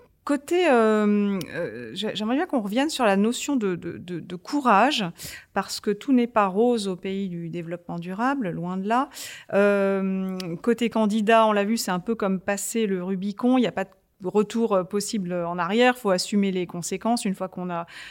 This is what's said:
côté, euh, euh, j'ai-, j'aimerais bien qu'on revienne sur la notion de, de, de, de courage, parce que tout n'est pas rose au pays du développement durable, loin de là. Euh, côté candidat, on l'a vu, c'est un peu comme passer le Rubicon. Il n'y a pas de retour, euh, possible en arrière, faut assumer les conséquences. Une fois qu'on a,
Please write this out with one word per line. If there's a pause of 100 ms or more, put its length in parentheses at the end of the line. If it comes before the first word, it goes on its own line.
(240)
côté,
euh, (160)
euh,
j'ai-,
j'aimerais
bien
qu'on
revienne
sur
la
notion
de,
de,
de,
de
courage, (480)
parce
que
tout
n'est
pas
rose
au
pays
du
développement
durable,
loin
de
là. (460)
Euh, (260)
côté
candidat,
on
l'a
vu,
c'est
un
peu
comme
passer
le
Rubicon.
Il
n'y
a
pas
de
retour,
euh,
possible
en
arrière,
faut
assumer
les
conséquences.
Une
fois
qu'on
a, (260)